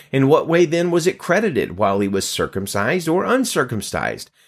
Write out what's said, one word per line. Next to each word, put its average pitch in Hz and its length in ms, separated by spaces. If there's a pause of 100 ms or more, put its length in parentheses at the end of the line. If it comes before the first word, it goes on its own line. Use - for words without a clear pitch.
(120)
In 135 160
what 151 220
way 170 160
then 170 260
was 170 160
it - 100
credited? 165 600
While 101 240
he 101 80
was 98 180
circumcised 101 800
or 180 160
uncircumcised? 120 1080 (180)